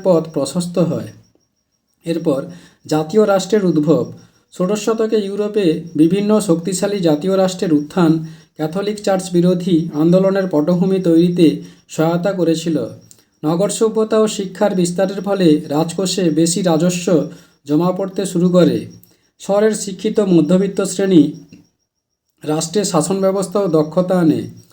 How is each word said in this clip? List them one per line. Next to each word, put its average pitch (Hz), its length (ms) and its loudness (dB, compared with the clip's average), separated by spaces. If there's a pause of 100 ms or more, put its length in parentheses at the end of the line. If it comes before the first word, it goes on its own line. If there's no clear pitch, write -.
পথ 165 240 2
প্রশস্ত 170 500 -4
হয়। 135 300 -2 (960)
এরপর 160 400 -4 (420)
জাতীয় 156 400 0
রাষ্ট্রের 196 380 0
উদ্ভব। 151 480 2 (400)
ষোড়শ 196 320 -4
শতকে 220 320 0
ইউরোপে 202 640 -2 (160)
বিভিন্ন 202 440 2
শক্তিশালী 196 580 -2
জাতীয় 165 380 0
রাষ্ট্রের 185 360 0
উত্থান 160 540 0 (280)
ক্যাথলিক 196 460 -6
চার্চ 190 320 -2
বিরোধী 175 640 2
আন্দোলনের 190 560 2
পটভূমি 180 480 2
তৈরিতে 175 640 2 (260)
সহায়তা 175 440 -2
করেছিল। 165 540 -2 (580)
নগর 170 240 0
সভ্যতা 220 500 0
ও 220 100 2
শিক্ষার 196 460 -2
বিস্তারের 190 460 -2
ফলে 185 480 2
রাজকোষে 170 640 -2
বেশি 165 320 0
রাজস্ব 165 640 0 (380)
জমা 165 260 0
পড়তে 190 340 -6
শুরু 180 220 0
করে। 156 380 2 (520)
শহরের 208 320 0
শিক্ষিত 202 500 -4
মধ্যবিত্ত 185 600 2
শ্রেণী 190 520 2 (1120)
রাষ্ট্রের 160 400 -2
শাসন 175 360 0
ব্যবস্থা 190 400 -2
ও 196 80 -2
দক্ষতা 180 500 0
আনে। 139 320 0 (220)